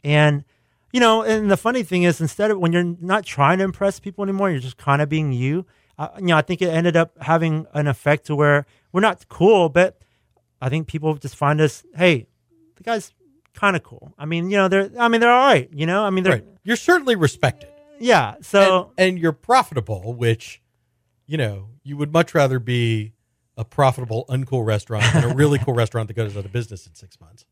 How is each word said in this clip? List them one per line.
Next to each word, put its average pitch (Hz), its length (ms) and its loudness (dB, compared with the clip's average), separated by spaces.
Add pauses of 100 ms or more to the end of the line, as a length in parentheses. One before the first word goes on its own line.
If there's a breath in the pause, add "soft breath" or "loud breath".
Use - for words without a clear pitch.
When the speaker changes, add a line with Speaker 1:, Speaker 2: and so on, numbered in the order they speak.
Speaker 1:
And, 147 420 2 (480)
you 247 80 2
know, 226 220 4
and 220 280 0
the 196 60 4
funny 240 260 -2
thing 180 220 0
is, 175 160 2
instead 202 300 -2
of, 202 80 -2
when 170 140 0
you're 175 280 0
not 185 260 -2
trying 147 320 2
to 196 60 0
impress 196 360 -4
people 202 240 -10
anymore, 196 260 -2
you're 143 100 -4
just 127 180 -12
kind 143 240 0
of 151 60 -2
being 151 240 -2
you. 139 340 -4 (320)
Uh, 147 100 -8 (100)
you 190 80 -6
know, 165 100 4
I 151 60 4
think 180 200 -4
it 180 60 0
ended 170 280 0
up 165 260 0
having 160 520 0
an 147 120 0
effect 147 400 -2
to 151 100 -4
where 147 280 2 (280)
we're 180 100 0
not 214 260 -2
cool, 185 400 4
but 175 300 2 (640)
I 127 80 -4
think 156 160 -4
people 156 300 -4
just - 200 -14
find 151 240 0
us, - 220 0 (120)
"Hey, 156 320 2 (500)
the 185 60 -20
guy's 226 300 -6 (460)
kinda 190 220 0
cool." - 380 -20
I 147 80 -12
mean, 170 240 -4
you 208 80 0
know, 190 100 4
they're, 196 300 2
I 240 100 2
mean, 233 140 2
they're 240 100 4
all 254 140 4
right, 160 260 2
you 151 140 -4
know? 190 180 0
I 196 60 -2
mean, 190 140 -2
they're 185 100 2
Speaker 2:
Right. 104 100 -6 (180)
You're 226 140 -2
certainly 277 400 2
respected. - 540 -2 (280)
Speaker 1:
Yeah, 226 440 2
so 190 560 2
Speaker 2:
And, 185 120 4
and 180 80 -8
you're 165 140 0
profitable, 117 840 -2
which, 117 480 -4 (640)
you 151 100 -8
know, 104 320 -6 (140)
you 143 140 -12
would 147 160 -6
much 165 220 0
rather 135 240 0
be 113 540 -4 (440)
a 113 80 -8
profitable, 123 680 -2
uncool 127 340 -4
restaurant 107 480 -2
than 151 120 2
a 120 100 -2
really 143 240 2
cool 131 160 -2
<laughs> 117 100 0
restaurant 110 240 -6
that 104 60 -14
goes 107 220 -6
out 98 100 -10
of 98 60 -16
business 107 340 -8
in 85 80 -20
six - 260 -20
months. 95 320 -20